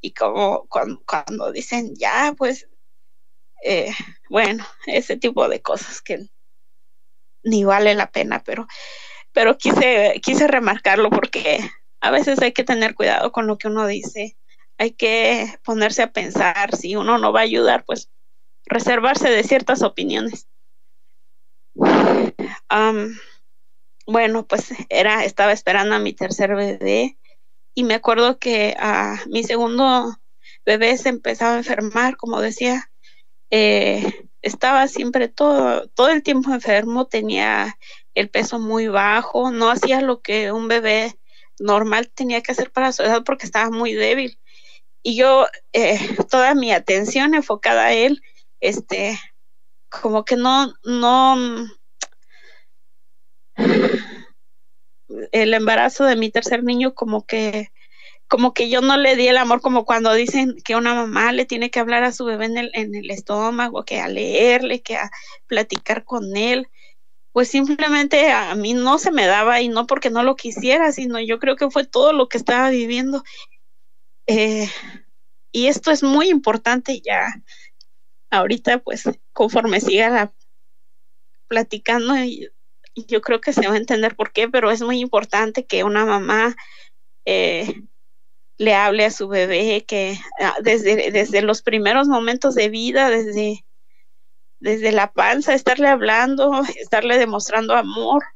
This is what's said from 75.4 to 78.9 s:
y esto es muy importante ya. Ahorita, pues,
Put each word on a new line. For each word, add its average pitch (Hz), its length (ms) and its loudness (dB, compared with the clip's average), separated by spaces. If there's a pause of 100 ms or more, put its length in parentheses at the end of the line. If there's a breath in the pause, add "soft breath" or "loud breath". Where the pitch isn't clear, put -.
y 240 160 2
esto 294 220 0
es 294 120 2
muy 285 280 4
importante 247 680 0
ya. - 280 -2 (1040 loud breath)
Ahorita, 226 480 0
pues, - 260 -8 (280)